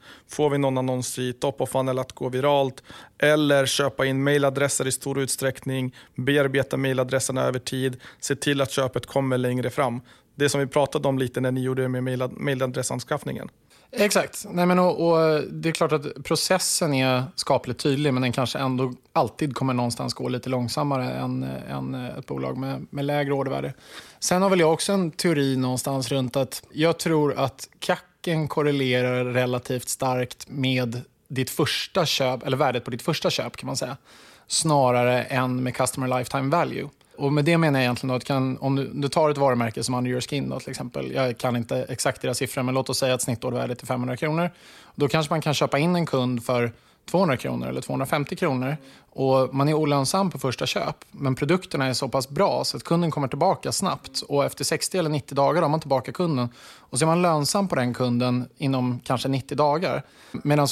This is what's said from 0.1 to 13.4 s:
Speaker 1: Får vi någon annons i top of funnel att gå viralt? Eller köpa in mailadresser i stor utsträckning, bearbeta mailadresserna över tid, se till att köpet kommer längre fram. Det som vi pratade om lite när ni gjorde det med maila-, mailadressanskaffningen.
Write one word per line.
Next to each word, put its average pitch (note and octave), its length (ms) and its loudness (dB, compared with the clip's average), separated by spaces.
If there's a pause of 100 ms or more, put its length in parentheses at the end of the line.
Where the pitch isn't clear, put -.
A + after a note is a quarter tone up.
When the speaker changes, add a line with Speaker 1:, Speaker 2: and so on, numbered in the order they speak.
Speaker 1:
Får D3+ 220 2
vi C#3+ 80 0
någon C3+ 200 2
annons B2+ 420 -2
i B2+ 140 -4
top C#3 280 -2
of C3 80 -2
funnel C3 300 0
att B2+ 120 -6
gå C3 180 -6
viralt? C3+ 540 0 (340)
Eller D3 480 6
köpa C3+ 400 0
in C3+ 180 0
mailadresser C#3 640 2
i C3+ 40 0
stor C#3 280 -4
utsträckning, C3 760 -4 (200)
bearbeta C3+ 600 2
mailadresserna C3 640 0
över B2+ 180 0
tid, C3 420 -4 (180)
se - 160 -2
till C#3 260 0
att B2+ 100 0
köpet C3 340 -2
kommer C3 320 0
längre B2+ 320 0
fram. B2 320 -2 (340)
Det C#3+ 140 2
som C#3+ 100 0
vi C#3 80 0
pratade C#3+ 400 2
om C3+ 120 2
lite B2+ 220 -2
när B2+ 100 0
ni C3 100 -2
gjorde C3 200 -2
det B2+ 60 0
med B2+ 160 -2
maila-, B2+ 360 -4
mailadressanskaffningen. B2+ 1080 -4 (460)